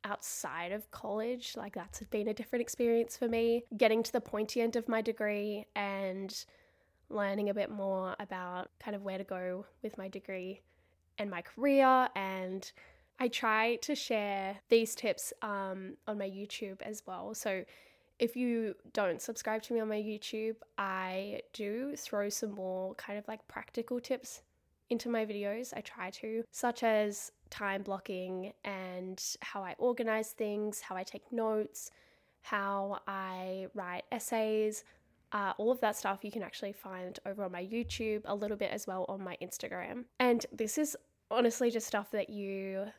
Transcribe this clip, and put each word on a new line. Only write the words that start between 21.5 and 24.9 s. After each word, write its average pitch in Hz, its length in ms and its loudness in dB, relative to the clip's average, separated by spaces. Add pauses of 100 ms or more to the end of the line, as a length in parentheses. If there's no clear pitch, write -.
do 240 460 -4
throw 202 320 0
some 208 220 -2
more 190 440 -4
kind 208 240 -8
of, 208 80 -12
like, 220 220 -10
practical 233 500 -4
tips - 440 -6 (460)
into 233 200 0